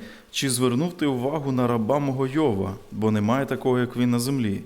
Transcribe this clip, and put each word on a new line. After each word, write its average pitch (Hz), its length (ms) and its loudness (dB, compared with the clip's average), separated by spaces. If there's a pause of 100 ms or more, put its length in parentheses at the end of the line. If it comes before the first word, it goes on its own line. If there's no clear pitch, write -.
(320)
'Чи 139 180 -2
звернув 127 440 0
ти 156 120 -2
увагу 139 460 -2
на 123 160 2
раба 120 320 2
мого 135 280 0
Йова? 107 480 0 (160)
Бо 107 200 0
немає 110 340 2
такого, 127 340 0
як 120 180 -2
він 123 140 2
на 120 80 2
землі.' 120 460 -2